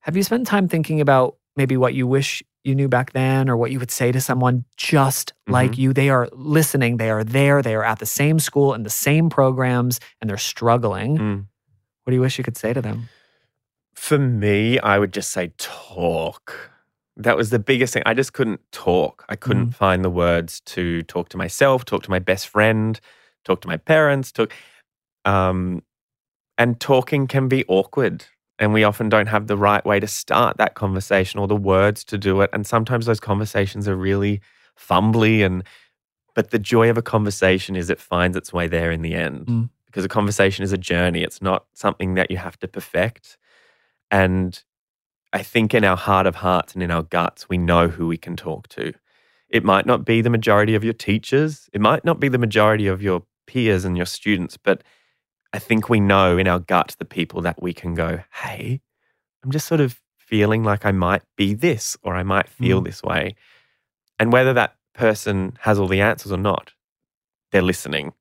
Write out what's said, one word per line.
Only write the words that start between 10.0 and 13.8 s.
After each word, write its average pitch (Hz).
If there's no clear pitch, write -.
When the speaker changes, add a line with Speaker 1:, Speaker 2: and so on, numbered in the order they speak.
Speaker 1:
and 113
they're 98
struggling. 117
Speaker 2:
Mm. 101
Speaker 1:
What -
do 127
you 127
wish 131
you 127
could 120
say 110
to 127
them? 110